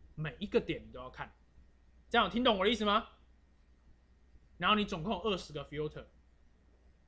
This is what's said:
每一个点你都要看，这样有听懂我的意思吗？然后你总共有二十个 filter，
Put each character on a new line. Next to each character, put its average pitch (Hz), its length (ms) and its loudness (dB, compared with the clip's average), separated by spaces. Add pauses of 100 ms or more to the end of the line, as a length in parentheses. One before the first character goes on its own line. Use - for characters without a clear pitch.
(160)
每 156 240 -6
一 196 60 -6
个 226 140 2
点 127 260 -4
你 110 60 -18
都 127 80 -12
要 127 100 -14
看， 127 240 -12 (760)
这 226 80 2
样 226 80 6
有 180 60 -4
听 233 120 0
懂 226 160 4
我 185 60 4
的 214 40 6
意 240 60 2
思 220 100 -2
吗？ 208 220 2 (1500)
然 175 120 2
后 214 60 6
你 208 100 2
总 196 160 -6
共 202 120 -2
有 175 80 -4
二 208 160 0
十 - 140 -12
个 147 160 -10
filter， 151 380 -6 (1040)